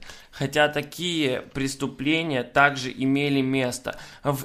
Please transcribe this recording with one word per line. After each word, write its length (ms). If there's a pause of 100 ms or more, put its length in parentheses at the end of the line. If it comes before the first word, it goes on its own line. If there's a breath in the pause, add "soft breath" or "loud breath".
(300 loud breath)
Хотя 380
такие 720 (140)
преступления 920
также 480
имели 480
место 580 (240 loud breath)
в 220